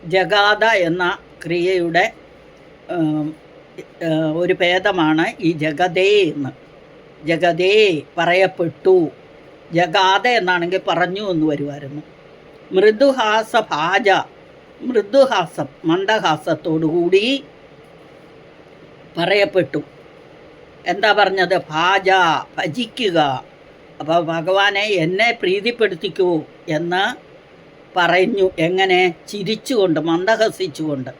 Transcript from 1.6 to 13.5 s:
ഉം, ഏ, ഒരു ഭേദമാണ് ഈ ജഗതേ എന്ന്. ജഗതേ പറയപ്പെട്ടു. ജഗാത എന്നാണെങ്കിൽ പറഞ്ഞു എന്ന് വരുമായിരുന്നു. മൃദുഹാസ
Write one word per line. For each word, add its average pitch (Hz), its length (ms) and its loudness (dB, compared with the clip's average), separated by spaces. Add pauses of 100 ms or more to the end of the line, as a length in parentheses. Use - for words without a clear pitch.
ഉം, 156 440 -4 (680)
ഏ, 165 60 -4 (260)
ഒരു 180 260 -2
ഭേദമാണ് 180 800 0
ഈ 170 120 0
ജഗതേ 180 720 0
എന്ന്. 143 280 -4 (760)
ജഗതേ 180 760 2 (160)
പറയപ്പെട്ടു. 180 880 2 (640)
ജഗാത 190 560 2
എന്നാണെങ്കിൽ 180 600 0
പറഞ്ഞു 180 420 -2
എന്ന് 156 160 0
വരുമായിരുന്നു. 143 560 -6 (680)
മൃദുഹാസ 220 840 2